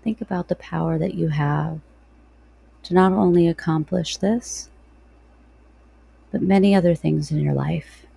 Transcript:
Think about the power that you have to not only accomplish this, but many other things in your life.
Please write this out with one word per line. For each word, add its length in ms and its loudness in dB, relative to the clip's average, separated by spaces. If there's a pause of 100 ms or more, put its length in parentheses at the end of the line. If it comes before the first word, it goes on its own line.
Think 180 -6
about 280 -6
the 80 -2
power 420 -4
that 160 -2
you 140 -2
have 520 -2 (1040)
to 100 -6
not 180 6
only 360 4
accomplish 680 -2
this, 540 -4 (1600)
but 100 -4
many 340 4
other 200 4
things 360 -2
in 100 -2
your 140 0
life. 520 -6 (100)